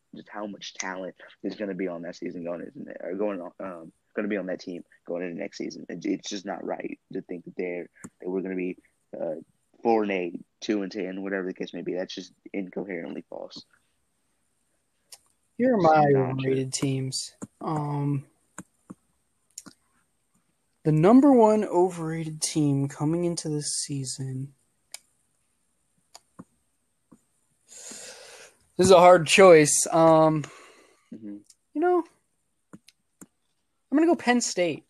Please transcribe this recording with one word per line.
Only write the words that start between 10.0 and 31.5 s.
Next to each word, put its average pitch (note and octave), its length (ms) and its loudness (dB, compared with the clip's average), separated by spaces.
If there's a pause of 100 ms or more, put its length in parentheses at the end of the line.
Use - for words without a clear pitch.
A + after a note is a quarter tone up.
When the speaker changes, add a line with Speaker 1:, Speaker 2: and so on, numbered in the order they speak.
Speaker 1:
and G#2 80 -4
eight, F2+ 320 -6 (160)
two G#2 220 -2
and F#2 100 -8
ten, F#2+ 320 -8
whatever F#2+ 240 -6
the F#2 60 -8
case - 200 -12
may F2 80 -10
be. F2+ 120 -8
That's F2+ 200 -8
just F#2+ 200 -16 (180)
incoherently F#2 800 -10
false. - 360 -16 (1900)
Speaker 2:
Here B3 180 2
are - 20 2
my D#3 340 6
Speaker 1:
Gotcha. C3+ 60 4
Speaker 2:
overrated C3 560 -2
teams. C3 580 -4 (300)
Um, D3 640 -4 (2500)
the D#3 80 0
number A#3 400 6
one G#3+ 320 6
overrated E3 800 -2
team C#3 460 0
coming D#3 380 -4
into E3+ 240 -6
this D3 220 -6 (140)
season. C3+ 680 -10 (3250)
This - 1160 -6
is F#3+ 40 10
a F3 80 10
hard F3 280 10
choice. E3 640 8
Um, D#3+ 520 6 (680)
Speaker 1:
Mm-hmm. G#3+ 240 -14 (360)